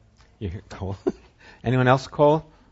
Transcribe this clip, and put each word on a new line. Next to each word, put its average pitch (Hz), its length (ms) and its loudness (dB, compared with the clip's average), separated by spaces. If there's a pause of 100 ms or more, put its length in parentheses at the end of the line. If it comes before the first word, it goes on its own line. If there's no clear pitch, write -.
(380)
You're 98 300 -10
cold? 98 300 -10 (320)
<laughs> - 340 -20
Anyone 127 240 2
else 135 200 2
cold? 151 340 2 (300)